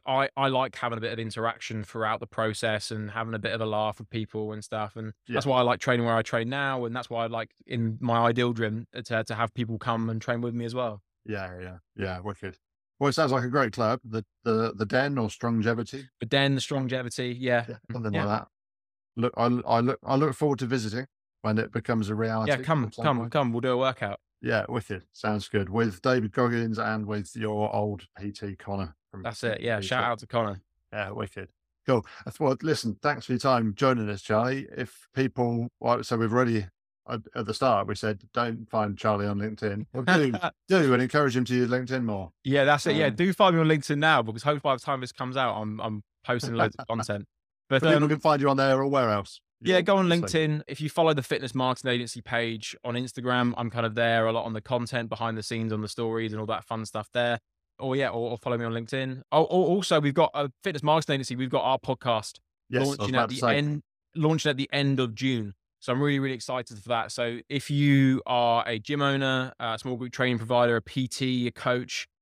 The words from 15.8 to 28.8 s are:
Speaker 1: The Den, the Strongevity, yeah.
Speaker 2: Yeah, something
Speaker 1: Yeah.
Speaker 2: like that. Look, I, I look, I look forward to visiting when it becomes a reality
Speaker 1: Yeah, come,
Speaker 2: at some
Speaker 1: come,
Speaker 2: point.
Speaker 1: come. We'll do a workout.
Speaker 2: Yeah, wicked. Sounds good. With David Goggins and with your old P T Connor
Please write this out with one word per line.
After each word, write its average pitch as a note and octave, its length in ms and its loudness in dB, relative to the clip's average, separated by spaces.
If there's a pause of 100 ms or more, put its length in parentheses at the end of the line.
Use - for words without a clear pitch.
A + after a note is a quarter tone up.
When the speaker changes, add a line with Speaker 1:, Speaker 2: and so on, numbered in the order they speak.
Speaker 1:
The A#2 60 -8
Den, C#3 300 2
the B2+ 60 0
Strongevity, B2+ 800 -4
yeah. B2 280 2
Speaker 2:
Yeah, A#2 80 -12 (160)
something A2+ 220 -4
Speaker 1:
Yeah. - 120 0
Speaker 2:
like G#2 140 2
that. - 80 -12 (680)
Look, A#2+ 200 2
I, A#2 80 4 (220)
I A#2 140 4
look, B2 240 2
I C3+ 100 2
look C#3+ 180 4
forward C#3+ 260 0
to C3+ 60 -4
visiting A#2 400 -2 (360)
when A2 160 2
it A2 140 0
becomes A2 380 0
a G#2+ 60 -2
reality A2 360 0
Speaker 1:
Yeah, C3+ 60 2
come, C3+ 280 0
Speaker 2:
at G#2 100 -8
some - 100 -6
Speaker 1:
come, C#3 140 2
Speaker 2:
point. A#2 120 -6
Speaker 1:
come. C3+ 200 2
We'll A#2 100 -2
do B2+ 100 0
a B2 60 2
workout. B2 420 -2 (220)
Speaker 2:
Yeah, A#2 280 0
wicked. G#2+ 340 -6 (100)
Sounds G#2+ 340 -2
good. G2 220 -2
With G#2+ 320 0
David B2+ 300 2
Goggins A#2 460 0
and A2 300 -2
with G#2 280 -6
your G#2+ 400 -2
old G#2 280 -2 (160)
P G2+ 120 -8
T G2+ 240 -10
Connor G2 400 -6 (160)